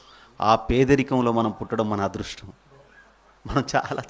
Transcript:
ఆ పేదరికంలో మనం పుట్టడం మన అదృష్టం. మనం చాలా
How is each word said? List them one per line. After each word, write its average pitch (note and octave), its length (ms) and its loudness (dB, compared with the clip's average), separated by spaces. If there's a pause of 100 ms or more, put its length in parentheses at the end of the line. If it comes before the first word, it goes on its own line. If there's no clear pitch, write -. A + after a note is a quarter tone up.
(400)
ఆ G#2+ 140 6
పేదరికంలో B2+ 800 2
మనం A2+ 180 2
పుట్టడం G#2+ 400 -4
మన G2+ 100 -2
అదృష్టం. G2 520 -6 (920)
మనం C3 180 -2 (120)
చాలా - 320 -2